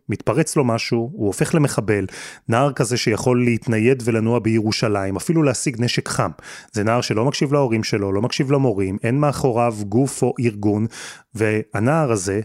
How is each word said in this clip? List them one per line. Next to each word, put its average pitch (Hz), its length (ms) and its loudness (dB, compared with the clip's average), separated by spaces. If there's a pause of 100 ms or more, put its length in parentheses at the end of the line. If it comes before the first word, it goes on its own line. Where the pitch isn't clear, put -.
מתפרץ 117 480 0
לו 151 80 4
משהו, 117 480 0
הוא 175 140 -4
הופך 101 280 0
למחבל, 107 520 2 (420)
נער 131 240 2
כזה 123 240 0
שיכול 123 480 2
להתנייד 113 600 2
ולנוע 113 340 2
בירושלים, 104 800 0
אפילו 160 260 0
להשיג 135 360 0
נשק - 300 -2
חם. 101 220 -2 (420)
זה 101 120 -2
נער 113 160 4
שלא 110 240 0
מקשיב 143 280 0
להורים 117 320 2
שלו, 98 280 -2
לא 98 100 0
מקשיב 131 300 -2
למורים, 104 500 0
אין 120 160 0
מאחוריו 120 560 0 (140)
גוף 127 340 0
או 127 180 0
ארגון, 104 460 0 (480)
והנער 110 800 0
הזה, 98 320 0